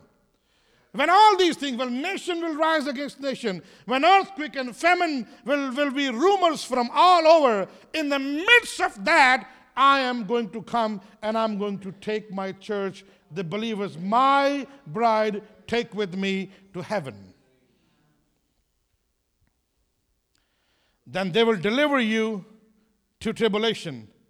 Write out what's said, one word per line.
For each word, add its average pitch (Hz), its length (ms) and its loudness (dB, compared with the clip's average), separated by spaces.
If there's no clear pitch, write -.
When 269 160 0
all 403 300 6
these 339 180 2
things, 269 220 -6
when 254 240 -4
nation 349 400 -6
will 330 120 -4
rise 311 320 0
against 285 320 -8
nation, 233 440 -6
when 262 180 0
earthquake 330 520 2
and 254 200 -8
famine 330 500 0
will, 277 280 -2
will 285 180 -2
be 269 200 -2
rumors 330 520 0
from 247 300 -4
all 339 340 6
over, 254 400 6
in 302 160 -4
the 277 80 0
midst 330 600 2
of 370 280 -4
that, 262 420 4
I 277 260 4
am 247 240 -2
going 226 260 -2
to 226 100 -12
come 214 400 -4
and 220 160 -2
I'm 220 200 -2
going 202 200 -4
to 190 140 -12
take 214 380 -8
my 190 220 -6
church, 196 540 -8
the 165 120 -8
believers, 202 540 -6
my 269 680 2
bride, 214 560 0
take 233 280 -4
with 190 200 -4
me 190 360 -4
to 175 80 -10
heaven. 120 500 -8
Then 175 260 -4
they 226 100 4
will 226 140 2
deliver 262 440 0
you 220 440 -2
to 220 120 -4
tribulation 196 760 -4